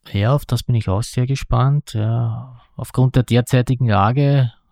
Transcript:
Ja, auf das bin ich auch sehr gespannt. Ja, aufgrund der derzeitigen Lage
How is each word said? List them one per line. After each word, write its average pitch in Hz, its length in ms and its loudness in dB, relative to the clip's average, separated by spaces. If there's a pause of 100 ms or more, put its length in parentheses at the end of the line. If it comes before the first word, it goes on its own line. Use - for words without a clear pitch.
(120)
Ja, 107 220 0
auf 147 120 -2
das 123 160 -2
bin - 120 -2
ich 113 140 -2
auch 95 140 -2
sehr 127 240 -4
gespannt. 135 680 -2
Ja, 117 640 -4 (160)
aufgrund 127 400 0
der 123 60 4
derzeitigen 123 640 0
Lage 123 640 2 (180)